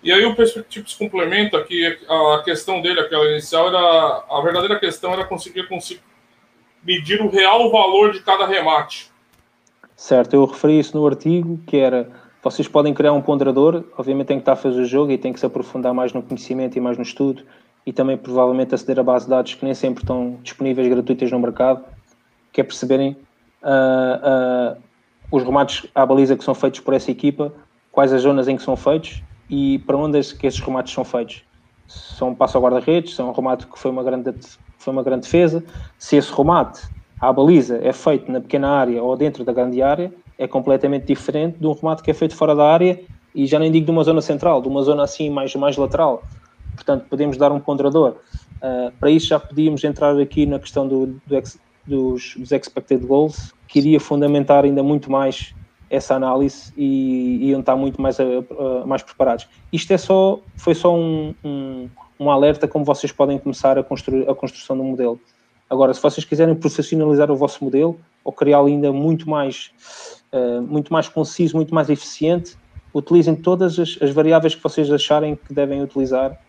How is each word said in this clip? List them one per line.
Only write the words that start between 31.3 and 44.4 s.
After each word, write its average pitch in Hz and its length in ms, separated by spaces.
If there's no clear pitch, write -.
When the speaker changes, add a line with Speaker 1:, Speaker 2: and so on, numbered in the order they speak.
Speaker 2:
Se - 360
é 127 40
um 127 80
passo 131 220
ao 123 60
guarda-redes, 131 520
se - 60
é 123 40
um 123 80
remate 127 340
que - 120
foi 135 120
uma 127 120
grande, 127 320
foi - 140
uma 135 100
grande 131 200
defesa, 165 400
se - 180
esse - 160
remate 151 500
à 131 120
baliza 135 500
é 127 100
feito 143 380
na 127 100
pequena 139 280
área 123 340
ou 127 140
dentro 135 280
da 120 80
grande 123 300
área, 160 300
é 131 80
completamente 135 600
diferente 160 520
de 160 80
um 151 60
remate 156 300
que - 80
é 147 40
feito 156 200
fora 151 200
da 147 120
área 180 340
e 139 120
já 147 120
nem 160 120
digo 160 160
de 160 40
uma 165 120
zona 160 180
central, 151 420